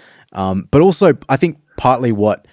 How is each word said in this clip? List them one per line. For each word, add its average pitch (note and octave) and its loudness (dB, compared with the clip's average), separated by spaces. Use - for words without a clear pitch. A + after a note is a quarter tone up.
Um, F#2+ -6
but C#3+ 4
also, F3+ 2
I C3+ 0
think E3+ -2
partly B2+ 0
what G#2 -2